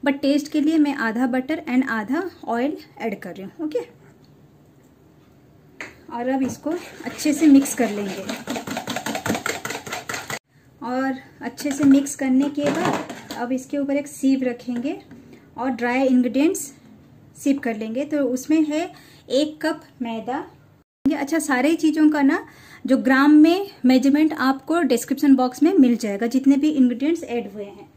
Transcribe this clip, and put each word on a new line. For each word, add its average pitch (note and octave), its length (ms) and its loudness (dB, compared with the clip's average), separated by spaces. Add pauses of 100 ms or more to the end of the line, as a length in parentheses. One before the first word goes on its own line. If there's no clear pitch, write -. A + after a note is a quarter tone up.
but C#4 160 -2
taste C#4+ 300 0
के D4+ 100 0
लिए D#4+ 160 2
मैं C#4+ 180 2
आधा A3+ 320 -2
butter B3+ 420 -4
and C4 200 0
आधा A#3 340 -4 (240)
ऑयल B3+ 300 -4 (220)
ऐड G#3+ 200 -6
कर F3 160 -14
रही F#3+ 80 -14
हूँ, G3 220 -10
ओके? D4+ 140 -4 (2250)
और A#3+ 180 -6
अब C4+ 140 0
इसको C4 300 -6 (320)
अच्छे - 280 -2
से D#4 140 4
mix C#4 280 8
कर A3+ 140 0
लेंगे। G3 360 -6 (2500)
और C4 320 -2 (280)
अच्छे C#4 300 -8
से C#4+ 140 -2
mix C#4 300 4
करने C4+ 340 0
के C#4+ 220 -2
बाद - 680 -6
अब B3 140 -6
इसके C4 260 -6
ऊपर C#4 180 -2
एक C#4+ 120 -4
sieve C4+ 360 0
रखेंगे B3 540 -6 (600)
और B3+ 140 -4
dry A#3+ 340 -2
ingredients C4 680 0 (680)
sieve C#4 220 -2
कर A3+ 180 -6
लेंगे। A3+ 280 -6
तो D4 200 -2
उसमें C4 380 0
है D4+ 260 -4 (420)
एक D4+ 300 0
cup D#4 200 -4 (200)
मैदा। A#3 440 -8 (600)
अच्छा, D4+ 340 0
सारे C#4+ 360 0
चीज़ों D#4 340 4
का D4+ 120 0
ना D#4 240 2 (400)
जो C4 140 2
ग्राम C4 340 4
में E4+ 340 6 (180)
measurement C#4 500 4
आपको C4+ 480 0
description C4+ 520 4
box B3 280 0
में F4 100 4
मिल B3+ 240 6
जाएगा, G3+ 300 -4
जितने C4+ 300 2
भी D4 120 2
ingredients C4+ 560 0
add A3 280 -6
हुए G#3 100 -12
हैं। G3+ 340 -18